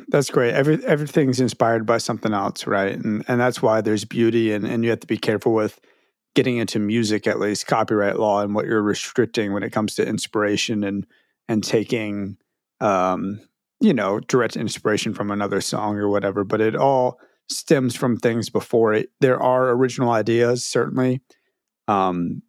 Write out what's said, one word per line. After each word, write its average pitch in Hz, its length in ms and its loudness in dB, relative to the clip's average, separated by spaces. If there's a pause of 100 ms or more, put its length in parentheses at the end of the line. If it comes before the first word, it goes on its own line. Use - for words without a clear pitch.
that's 143 200 0
great. 123 260 0
Every-, 147 300 2
everything's 147 560 0
inspired 117 460 2
by 113 120 2
something 110 360 -4
else, 98 320 -4
right? 98 300 0
And, 107 320 -4
and 123 120 2
that's 123 220 0
why 110 180 4
there's 107 240 0
beauty, 113 480 2
and, 104 140 -4
and 120 160 -2
you 117 80 2
have 110 100 0
to - 60 -20
be 113 100 -2
careful 110 380 0
with 110 260 -2 (540)
getting 123 220 2
into 113 240 -2
music, 107 480 0
at 110 100 0
least 104 300 -2
copyright 107 500 0
law, 104 240 2
and 104 140 -2
what 110 100 -2
you're 107 160 0
restricting 104 680 -2
when 101 100 -4
it 113 80 -6
comes 107 240 -2
to 95 120 0
inspiration 104 760 -2
and, 98 240 -4 (420)
and 107 140 0
taking, 104 760 -4 (440)
um, 98 580 0 (420)
you 214 140 4
know, 101 260 0
direct 120 360 0
inspiration 107 580 -2
from 104 160 -6
another 101 300 -2
song 104 360 -4
or 104 120 -2
whatever. 101 340 0
But 104 180 0
it 110 140 2
all 131 460 2 (280)
stems 131 460 0
from 120 220 0
things 117 340 -2
before 110 440 2
it. - 160 0 (100)
There 127 200 4
are 127 300 2
original 123 400 2
ideas, 117 540 2
certainly, 127 560 0 (680)
um, 92 640 0